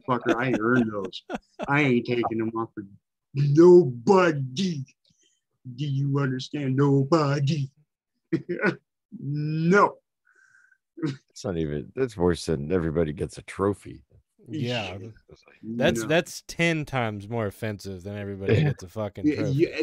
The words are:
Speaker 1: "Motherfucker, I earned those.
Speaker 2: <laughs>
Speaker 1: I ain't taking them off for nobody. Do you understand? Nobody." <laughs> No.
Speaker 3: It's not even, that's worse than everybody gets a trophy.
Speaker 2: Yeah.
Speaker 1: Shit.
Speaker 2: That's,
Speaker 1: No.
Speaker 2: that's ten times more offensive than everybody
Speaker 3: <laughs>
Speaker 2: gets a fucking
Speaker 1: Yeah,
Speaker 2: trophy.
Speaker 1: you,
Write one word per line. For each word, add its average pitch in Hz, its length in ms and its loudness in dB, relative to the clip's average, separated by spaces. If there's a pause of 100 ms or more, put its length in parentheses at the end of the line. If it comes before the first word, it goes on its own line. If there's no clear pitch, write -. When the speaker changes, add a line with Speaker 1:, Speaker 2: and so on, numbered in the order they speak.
Speaker 1:
"Motherfucker, 120 400 -2
I 127 200 0
earned 117 320 2
those. 95 360 -8
Speaker 2:
<laughs> - 400 -10
Speaker 1:
I 143 140 2
ain't 120 240 2
taking 113 320 -2
them 113 180 -4
off 113 200 -6
for 104 80 -12 (500)
nobody. 147 1500 4 (880)
Do 135 100 -8
you 139 360 0
understand? 131 560 -4
Nobody." 139 960 2 (600)
<laughs> 165 60 0 (800)
No. 156 760 2 (1400)
Speaker 3:
It's - 140 -14
not 95 120 -4
even, 73 380 -4
that's 127 240 -4
worse 85 280 2
than 73 240 -2
everybody 82 440 0
gets 78 240 -8
a - 40 -14
trophy. - 600 -6 (440)
Speaker 2:
Yeah. 113 520 -6
Speaker 1:
Shit. 110 140 -16 (500)
Speaker 2:
That's, 117 400 0
Speaker 1:
No. 110 40 -6
Speaker 2:
that's 165 400 -2
ten 165 380 -2
times 107 440 -4
more 113 180 -4
offensive 98 560 -8
than 101 160 -10
everybody 101 460 0
Speaker 3:
<laughs> - 0 -
Speaker 2:
gets - 180 -2
a 92 60 -16
fucking 104 380 -6
Speaker 1:
Yeah, 151 100 2
Speaker 2:
trophy. 143 160 -2
Speaker 1:
you, 151 180 2 (120)